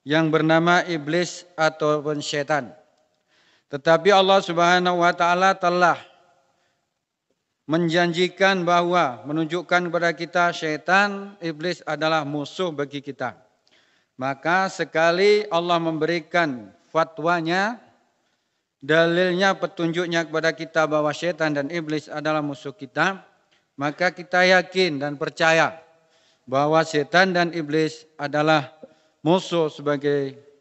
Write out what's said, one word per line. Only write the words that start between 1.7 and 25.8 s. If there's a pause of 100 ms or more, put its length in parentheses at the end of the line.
setan. (960)
Tetapi
Allah
Subhanahu
wa
Ta'ala
telah (1700)
menjanjikan
bahwa
menunjukkan
kepada
kita (120)
setan,
iblis
adalah
musuh
bagi
kita. (800)
Maka
sekali
Allah
memberikan (160)
fatwanya, (1040)
dalilnya,
petunjuknya
kepada
kita
bahwa
setan
dan
iblis
adalah
musuh
kita, (560)
maka
kita
yakin
dan
percaya (600)